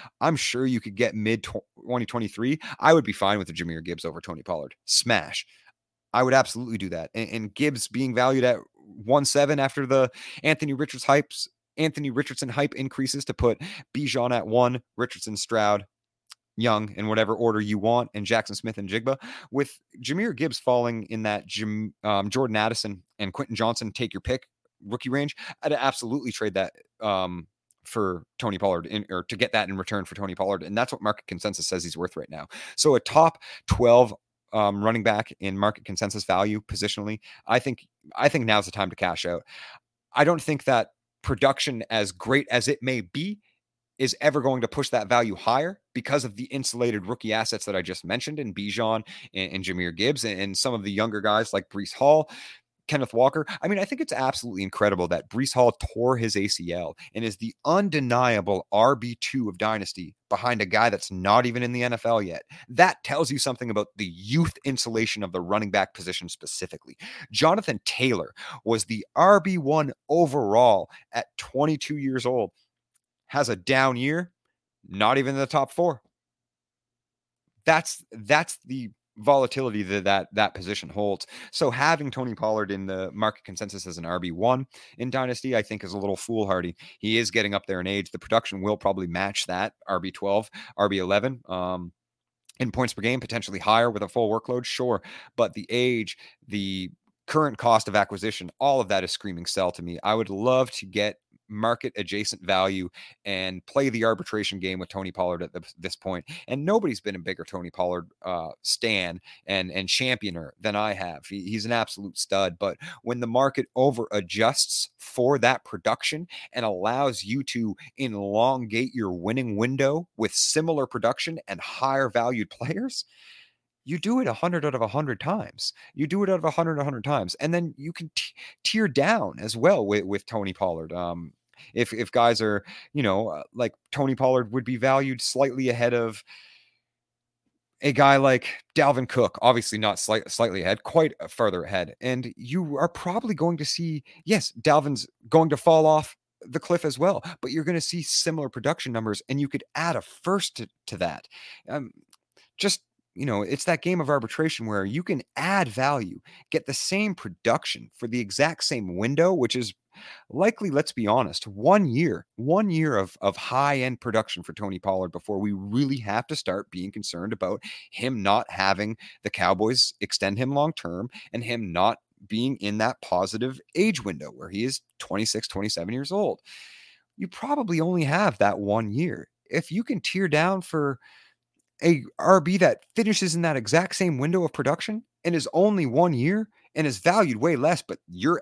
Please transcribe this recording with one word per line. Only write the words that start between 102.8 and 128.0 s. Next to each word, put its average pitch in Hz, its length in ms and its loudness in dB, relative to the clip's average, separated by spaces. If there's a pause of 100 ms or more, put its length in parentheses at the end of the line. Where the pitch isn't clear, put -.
and 92 400 -6
play 139 240 0
the 113 140 -2
arbitration 107 560 0
game 92 200 -4
with 90 100 -8
Tony 95 220 -8
Pollard 90 320 -2
at 80 100 -12
the, 87 80 -10 (160)
this 87 180 -8
point. 92 300 -8 (220)
And 143 180 -4
nobody's 190 360 0
been 98 140 -6
a 90 40 -8
bigger 90 240 -8
Tony 87 260 -8
Pollard, 87 400 -2 (160)
uh, 85 240 -6 (140)
stan 92 560 -2 (260)
and, 92 260 -2
and 95 160 -4
championer 98 720 -4
than 104 160 -2
I 107 180 0
have. 87 340 -10
He, 98 140 -10
he's 104 240 -6
an 117 60 -2
absolute 101 460 -4
stud. 95 400 0
But 98 200 -2 (260)
when 120 160 -4
the 120 80 -4
market 131 480 2
over 127 360 2
adjusts 104 880 0
for 131 420 2
that 120 240 4
production 120 640 -4 (260)
and 117 120 -2
allows 110 580 0
you 123 200 -4
to 113 320 -4 (220)
elongate 117 1000 0
your 104 160 -2
winning 107 440 -2
window 135 520 0 (100)
with 110 160 0
similar 156 540 0
production 127 600 -2
and - 140 -8
higher 135 480 0
valued 117 400 0
players, 185 560 -6 (800)
you 160 140 -4
do 240 220 0
it 202 60 0
a 113 60 0
hundred 165 320 -2
out 131 100 -2
of 117 60 0
a 113 60 0
hundred 131 320 -2
times. - 540 -6 (200)
You 151 140 -2
do 190 160 0
it 185 60 0
out 185 100 2
of 160 60 -2
a 156 60 2
hundred, 165 280 0
a 139 60 0
hundred 127 180 -4
times. 123 320 -2
And 160 180 -2
then 175 240 -2
you 151 140 -12
can 165 240 -12